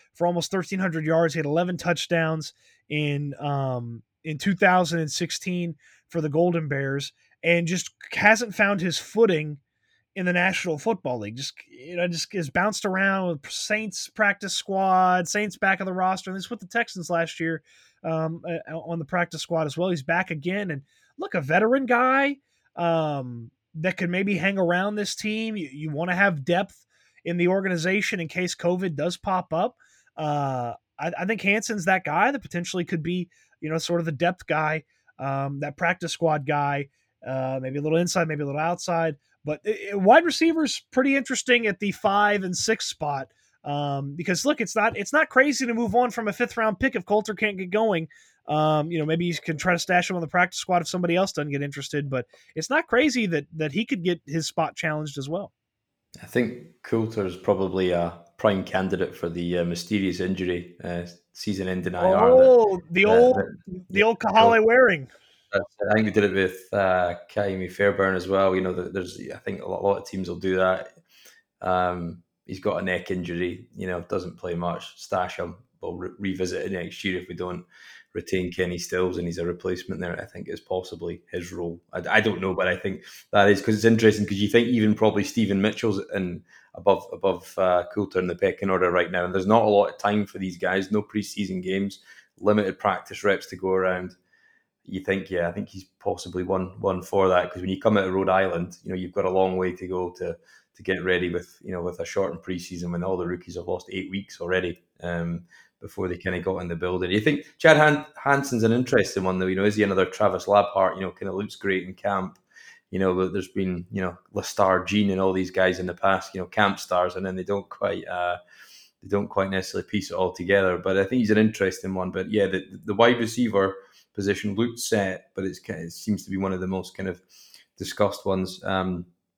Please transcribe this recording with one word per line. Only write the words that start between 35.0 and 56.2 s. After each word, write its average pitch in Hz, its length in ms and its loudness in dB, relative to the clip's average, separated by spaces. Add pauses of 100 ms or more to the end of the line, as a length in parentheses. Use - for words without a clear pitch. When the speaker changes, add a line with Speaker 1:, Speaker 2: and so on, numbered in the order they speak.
Speaker 1:
um, 139 420 -4
that 143 160 -6
practice 175 360 -2
squad 156 340 0
guy, 143 420 0 (360)
uh, 131 360 -4
maybe 131 180 -6
a 143 40 -4
little 156 160 2
inside, 175 280 2
maybe 151 160 -4
a 143 40 -2
little 139 120 -4
outside. 165 580 -2 (280)
But 151 200 -4
it, 208 280 -4
it, 202 80 0
wide 240 240 10
receivers 320 580 0 (100)
pretty 269 220 4
interesting 247 520 2
at 202 120 0
the 202 140 -2
five 208 500 2
and 185 140 -4
six - 300 0
spot, 143 420 -6 (360)
um, 143 520 -4
because 175 300 -2
look, 294 160 0
it's 190 120 -6
not, 214 220 0
it's 202 160 -6
not 302 160 2
crazy 262 380 2
to 233 80 -2
move 220 200 -2
on 247 160 4
from 226 160 -6
a 202 60 -2
fifth 240 240 -4
round 220 240 0
pick 269 160 0
if 180 80 -4
Coulter 208 300 0
can't 208 240 -2
get 185 120 -8
going. 196 380 2 (400)
Um, 151 420 2
you 170 80 -2
know, 151 60 0
maybe 165 220 0
you 170 80 0
can 156 240 -6
try 175 160 0
to 170 40 0
stash 175 300 2
him 185 80 -2
on 175 60 -4
the 160 40 -4
practice 180 320 0
squad 180 220 2
if 165 80 -8
somebody 175 280 0
else 190 160 2
doesn't 147 200 -4
get 139 100 -2
interested. 143 460 -6
But 131 160 -2 (320)
it's 160 140 -6
not 311 160 2
crazy 247 400 2
that, 156 200 -2 (100)
that 156 160 -2
he 170 120 -2
could 196 180 -4
get 175 240 0
his 151 200 -4
spot - 280 -2
challenged 151 440 -6
as 135 100 -8
well. 175 240 -6 (680)